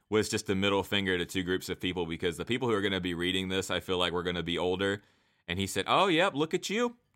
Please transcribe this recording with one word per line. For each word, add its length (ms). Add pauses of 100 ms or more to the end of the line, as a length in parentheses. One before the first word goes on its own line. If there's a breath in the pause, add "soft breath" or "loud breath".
(100)
was 180
just 220
a 40
middle 300
finger 340
to 80
two 160
groups 260
of 120
people, 260
because 300
the 80
people 240
who 60
are 60
gonna 200
be 140
reading 340
this, 220
I 100
feel 180
like, 140
we're 100
gonna 220
be 140
older. 440 (460 soft breath)
And 100
he 80
said, 220
"Oh, 200
yep, 260
look 200
at 160
you, 260 (200)